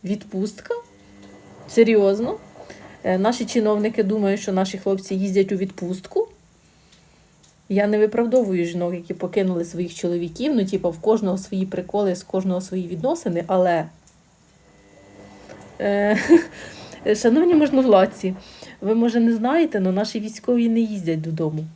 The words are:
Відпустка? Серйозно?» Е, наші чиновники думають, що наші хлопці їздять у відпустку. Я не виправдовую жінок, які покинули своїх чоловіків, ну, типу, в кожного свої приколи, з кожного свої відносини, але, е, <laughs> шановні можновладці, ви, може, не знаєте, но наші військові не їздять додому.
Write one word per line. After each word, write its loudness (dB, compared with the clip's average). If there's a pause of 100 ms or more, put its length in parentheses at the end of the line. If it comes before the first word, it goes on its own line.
Відпустка? -6 (920)
Серйозно?» 4 (680)
Е, 0
наші 0
чиновники 0
думають, 0
що -4
наші 0
хлопці -4
їздять 0
у 0
відпустку. -4 (1400)
Я 2
не 2
виправдовую 2
жінок, -4
які -10
покинули -2
своїх -8
чоловіків, -4
ну, 2
типу, -2
в -10
кожного 0
свої -4
приколи, -2
з -14
кожного -2
свої -6
відносини, -4
але, 2 (2000)
е, 2 (480)
<laughs> -4
шановні 4
можновладці, 4 (460)
ви, 0
може, 2
не 4
знаєте, 0
но 2
наші -2
військові 0
не 2
їздять -2
додому. -4 (100)